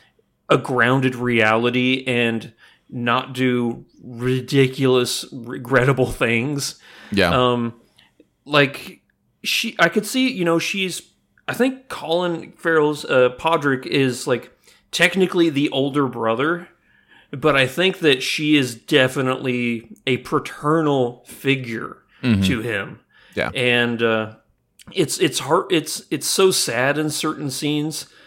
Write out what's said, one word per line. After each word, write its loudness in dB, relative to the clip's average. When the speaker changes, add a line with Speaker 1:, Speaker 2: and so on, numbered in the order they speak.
Speaker 1:
a 4
grounded 2
reality 2
and -2
not -2
do -2
ridiculous, 0
regrettable 0
things. -2
Speaker 2:
Yeah. 2
Speaker 1:
Um, -4
like, 0
she, -4
I 4
could 0
see, 0
you -4
know, 2
she's, -4
I -4
think -2
Colin -4
Farrell's, 0
uh, 4
Podrick 0
is, 0
like, -2
technically 2
the 0
older 0
brother, -2
but 2
I 4
think 0
that 2
she 0
is 0
definitely 0
a 0
paternal -2
figure -4
Speaker 2:
Mm-hmm. 4
Speaker 1:
to 2
him. -6
Speaker 2:
Yeah. -2
Speaker 1:
And, 0
uh, 0
it's, 0
it's -4
hard, 0
it's, -4
it's -6
so 2
sad 0
in -2
certain -4
scenes -4